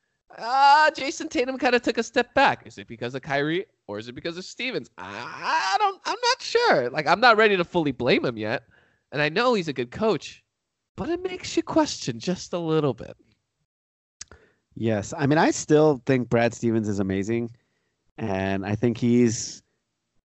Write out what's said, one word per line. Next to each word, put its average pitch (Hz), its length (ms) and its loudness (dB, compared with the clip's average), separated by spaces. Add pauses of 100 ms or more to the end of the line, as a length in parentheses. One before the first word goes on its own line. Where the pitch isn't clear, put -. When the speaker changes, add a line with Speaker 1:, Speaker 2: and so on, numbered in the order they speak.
(380)
Speaker 1:
Uh, 277 540 6
Jason 302 360 -6
Tatum 262 300 -2
kinda 247 220 4
took - 180 -2
a 226 40 2
step - 320 -2
back. 180 320 2
Is 113 120 -20
it 98 80 -14
because 120 280 -8
of 131 80 -8
Kyrie 151 440 -2 (200)
or 104 120 -8
is 117 100 -12
it 123 60 -14
because 165 240 -10
of 185 60 -12
Stevens? 226 440 -8 (100)
I, 185 760 -6
I 403 40 2
don't, 392 260 -2
I'm 349 180 -6
not 494 180 0
sure. 214 500 0
Like, 143 160 -6
I'm 175 140 2
not 233 160 6
ready 208 200 4
to 175 80 0
fully 156 280 -2
blame 139 320 0
him 123 140 -4
yet. 107 240 -4 (500)
And 143 80 -4
I 151 80 0
know 233 260 0
he's 170 140 -2
a 143 60 -4
good 123 160 -6
coach, - 520 -4 (540)
but 208 140 -6
it 349 120 -6
makes 370 340 -8
you 330 60 0
question - 560 -2
just - 360 -8
a 175 40 -4
little 156 360 0
bit. - 200 -16 (1600)
Speaker 2:
Yes. 110 420 -2
I 147 100 0
mean, 147 100 4
I 208 140 4
still 151 560 4
think 123 240 2
Brad 117 240 2
Stevens 110 340 0
is 101 100 -2
amazing. 101 520 -2 (680)
And 95 480 -2
I 104 100 -4
think 113 220 -2
he's 120 640 0 (720)